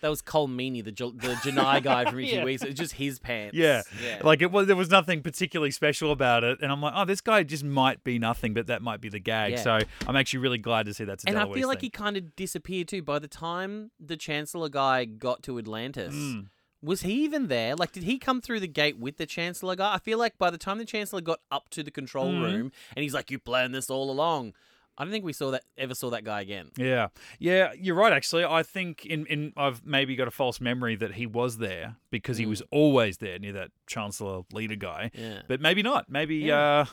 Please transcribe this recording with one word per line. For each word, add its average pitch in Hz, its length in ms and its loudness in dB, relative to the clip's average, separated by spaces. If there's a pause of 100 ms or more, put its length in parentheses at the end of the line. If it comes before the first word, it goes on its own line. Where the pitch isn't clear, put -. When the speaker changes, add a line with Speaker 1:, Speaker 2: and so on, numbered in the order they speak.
Speaker 1:
that 156 80 0
was 151 140 -2
Cole 151 240 2
Meany, 127 340 -4
the 107 100 -8
Ju-, 123 240 -6
the 123 200 -2
Janai 135 480 4
guy 123 260 4
from 123 100 -4
Speaker 2:
<laughs> - 0 -
Speaker 1:
Itchy 247 180 -2
Speaker 2:
Yeah. 170 60 0
Speaker 1:
Weeks. 131 200 -2
It 139 60 -4
was 139 60 -8
just 156 180 -4
his 139 260 -4
pants. 110 360 -6
Speaker 2:
Yeah. 147 280 6 (200)
Speaker 1:
Yeah. 113 200 -4
Speaker 2:
Like, 156 180 8
it 175 100 4
was, 196 140 6
there 196 100 8
was 180 140 2
nothing 175 320 6
particularly 156 480 -2
special 147 420 2
about 123 320 6
it. 123 200 2
And 139 80 0
I'm 143 100 -2
like, 147 140 0
"Oh, 190 100 2
this 190 160 -2
guy 214 220 4
just 143 200 -6
might 135 400 2
be 123 140 0
nothing, 113 380 0
but 113 100 0
that 110 160 -2
might 113 200 -6
be 110 80 -8
the 104 100 -8
gag." 107 320 0
Speaker 1:
Yeah. 120 100 -2
Speaker 2:
So 110 180 4 (280)
I'm 131 80 0
actually 131 240 2
really 123 180 0
glad 110 300 0
to 104 80 -8
see 113 80 -6
that's 98 220 -6
a 190 40 0
Speaker 1:
And 208 80 2
I 208 80 2
Speaker 2:
DeLuise 202 80 -6
Speaker 1:
feel 262 140 -2
like 269 140 -2
Speaker 2:
thing. 254 120 -8
Speaker 1:
he 214 100 -10
kinda 202 180 -2
disappeared 180 680 -6
too. 185 160 -6
By 143 160 -2
the 147 80 -14
time 190 720 -8
the 160 180 -10
Chancellor 156 520 -4
guy 135 360 2
got 113 380 -4
to 123 160 -6
Atlantis, 113 560 -6
Speaker 2:
Mm. 127 320 -6 (340)
Speaker 1:
was 170 200 -2
he 220 220 0
even 294 240 0
there? 123 280 2
Like, 170 160 -2
did 180 120 -10
he 240 140 0
come 254 240 0
through 226 200 -4
the 185 60 -4
gate 147 300 0
with 127 200 -8
the 160 80 -4
Chancellor 175 500 -4
guy? 196 180 0
I 180 60 0
feel 220 180 -2
like 233 200 0
by 180 120 4
the 170 80 -4
time 196 200 -4
the 226 80 -8
Chancellor 208 360 -6
got 165 180 -2 (120)
up 139 200 -4
to 160 120 -8
the 151 80 -12
control 135 400 -4
Speaker 2:
Mm. 175 100 0
Speaker 1:
room 127 300 -2 (240)
and 143 80 -4
he's 139 100 -4
like, 143 180 -4
"You 131 80 -6
planned 127 360 -4
this 131 140 -6
all 135 220 -2
along," 139 420 0 (420)
I 139 80 -6
don't 175 80 -8
think 208 140 -4
we 156 80 -4
saw 135 160 -4
that, 131 140 -4 (120)
ever 131 200 -6
saw 123 160 -4
that 113 120 -4
guy 104 180 -4
again. 95 360 -10
Speaker 2:
Yeah. 123 300 2 (320)
Yeah, 180 360 4
you're 175 200 -2
right, 202 180 8
actually. 170 320 2
I 160 160 4
think 175 460 -6
in, 160 180 -4
in, 151 320 -2
I've 139 260 0
maybe 135 320 0
got 123 120 0
a 113 40 -6
false 127 300 -2
memory 123 360 0
that 95 180 -2
he 117 100 -4
was 117 320 -2
there 98 380 -6 (160)
because 120 260 -2
he 117 80 0
Speaker 1:
Mm. 107 40 0
Speaker 2:
was 104 200 -2
always 135 480 6
there 92 220 -8
near 101 140 -10
that 95 180 -10 (160)
Chancellor 101 560 -6 (100)
leader 107 220 -6
guy. 98 400 -8
Speaker 1:
Yeah. 113 320 -12
Speaker 2:
But 127 140 -2
maybe 175 200 4
not. 240 300 0
Maybe, 151 240 -2
Speaker 1:
Yeah. 147 460 4
Speaker 2:
uh, 139 120 4